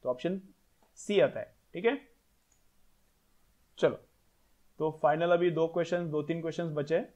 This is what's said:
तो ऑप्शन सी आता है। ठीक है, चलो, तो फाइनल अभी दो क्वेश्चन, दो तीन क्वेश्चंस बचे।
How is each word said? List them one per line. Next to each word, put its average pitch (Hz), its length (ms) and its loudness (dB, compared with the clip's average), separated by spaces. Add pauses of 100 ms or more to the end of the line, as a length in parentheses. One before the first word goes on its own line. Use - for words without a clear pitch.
तो 127 60 -6
ऑप्शन 170 320 -4 (540)
सी 202 260 2
आता - 200 2
है। - 140 -14 (200)
ठीक 175 100 -8
है, 269 160 2 (1800)
चलो, 151 200 2 (800)
तो 156 120 0 (120)
फाइनल 160 280 4
अभी 175 200 4
दो 160 160 0
क्वेश्चन, 170 440 -2
दो 151 120 -2
तीन 165 180 -4
क्वेश्चंस 160 320 -4
बचे। 147 280 0 (160)